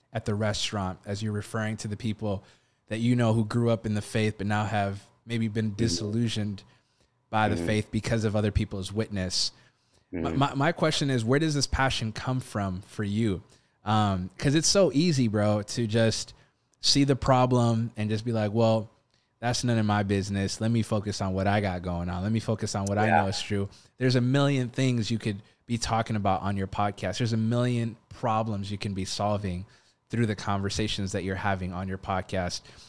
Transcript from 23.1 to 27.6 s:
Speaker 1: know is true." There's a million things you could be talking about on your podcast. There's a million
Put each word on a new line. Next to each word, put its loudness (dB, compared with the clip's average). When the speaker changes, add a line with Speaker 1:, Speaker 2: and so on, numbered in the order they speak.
Speaker 1:
know 0
is -4
true." -2
There's 2
a 2
million 2
things 0
you 0
could -4
be -2
talking -2
about 0
on -2
your -2
podcast. -2
There's 0
a 0
million 0